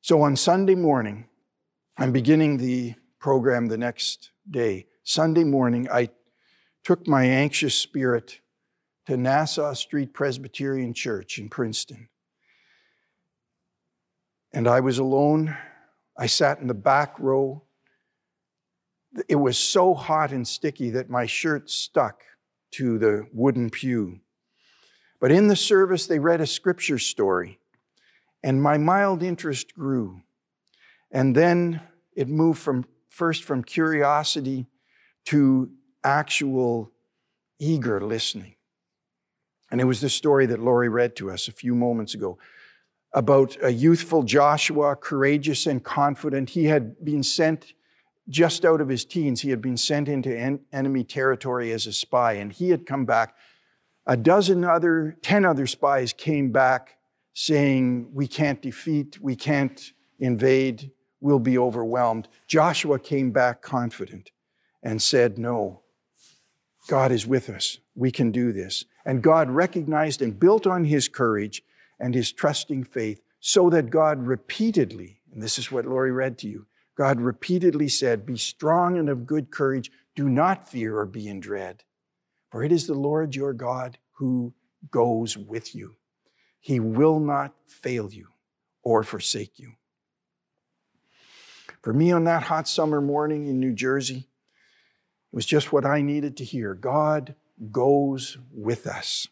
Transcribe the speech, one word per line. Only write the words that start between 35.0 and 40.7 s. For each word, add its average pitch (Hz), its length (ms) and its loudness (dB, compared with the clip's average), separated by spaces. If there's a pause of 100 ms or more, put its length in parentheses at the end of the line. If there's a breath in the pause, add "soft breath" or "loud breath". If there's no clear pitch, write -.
to 135 460 4 (320)
actual 131 880 -2 (680)
eager 131 420 -2
listening. 107 560 -6 (1120)
And 120 120 0
it 127 40 4
was 127 160 2
the 143 80 -2
story 139 360 4
that 117 140 -2
Lori 120 300 2